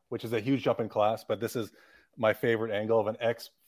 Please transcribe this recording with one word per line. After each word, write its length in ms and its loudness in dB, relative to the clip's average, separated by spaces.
which 160 -8
is 80 -6
a 80 0
huge 240 0
jump 160 2
in 80 -2
class, 380 0
but 120 -2
this 160 -4
is 160 -4
my 160 4
favorite 400 0
angle 260 2
of 80 2
an 140 -2
ex 300 -2